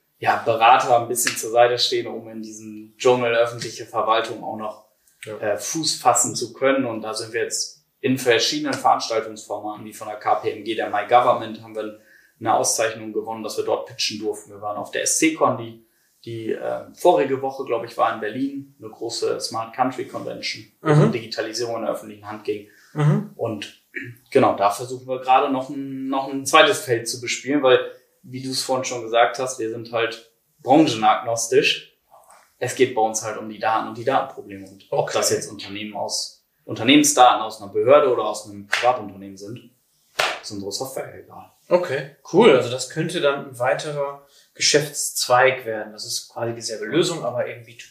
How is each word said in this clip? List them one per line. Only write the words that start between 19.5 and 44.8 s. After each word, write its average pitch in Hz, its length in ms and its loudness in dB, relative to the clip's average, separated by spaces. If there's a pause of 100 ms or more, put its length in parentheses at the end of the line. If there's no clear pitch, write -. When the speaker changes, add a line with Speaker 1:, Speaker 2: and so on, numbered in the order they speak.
Speaker 1:
Country 131 300 -2
Convention, 117 600 -10 (160)
wo 156 100 -2
es 151 80 6
Speaker 3:
Mhm. 190 60 8
Speaker 1:
um 226 80 4
Digitalisierung 113 640 -6
in 113 60 -6
der - 80 -2
öffentlichen 107 380 -10
Hand 107 160 -12
ging. 104 240 -6 (240)
Speaker 3:
Mhm. 160 420 2
Speaker 1:
Und 107 480 -6 (480)
genau, 123 240 4
da 120 160 2
versuchen 127 380 -8
wir 127 120 -4
gerade 131 320 4
noch 131 160 -2
ein, 135 400 -8
noch 135 200 -2
ein 135 180 -6
zweites 151 320 6
Feld 117 300 -2
zu 123 120 -8
bespielen, 131 440 -2
weil, 123 160 8 (420)
wie 127 180 -14
du 131 100 -8
es 127 120 -4
vorhin 131 220 -2
schon 120 180 -6
gesagt 117 380 2
hast, - 180 -4
wir 110 120 -4
sind 117 200 -10
halt 113 400 -4 (320)
branchenagnostisch. 117 1300 2 (640)
Es 123 160 -4
geht 120 200 2
bei 117 60 0
uns 110 220 0
halt 110 160 -8
um 110 100 -10
die 107 100 -14
Daten 110 300 0
und 113 100 -12
die 117 60 -12
Datenprobleme. 101 640 -4
Und - 220 -20
ob 139 100 0
Speaker 3:
Okay. - 140 -4
Speaker 1:
das 107 160 0
jetzt 101 200 -2
Unternehmen 104 460 -12
aus, - 480 -8 (200)
Unternehmensdaten 123 800 6
aus 110 180 -8
einer 98 120 -12
Behörde 127 400 6
oder 113 120 2
aus 107 240 -6
einem 101 180 -14
Privatunternehmen 98 720 -2
sind, 104 340 -16 (720)
ist - 80 -14
unsere 101 220 -8
Software - 420 -8
egal. - 360 -20 (200)
Speaker 3:
Okay, 151 460 0 (160)
cool. 143 240 8
Also 120 140 0
das 127 200 -6
könnte 160 300 -4
dann 143 260 0
ein 123 120 -16
weiterer 143 680 -4 (280)
Geschäftszweig 131 1120 2